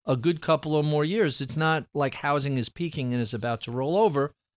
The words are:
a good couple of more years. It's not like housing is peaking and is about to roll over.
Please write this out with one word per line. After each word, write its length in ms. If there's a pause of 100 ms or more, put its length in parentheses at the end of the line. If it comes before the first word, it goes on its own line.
a 120
good 240
couple 360
of 100
more 180
years. 360
It's 160
not 380
like 200
housing 420
is 120
peaking 440
and 80
is 140
about 280
to 80
roll 260
over. 360 (240)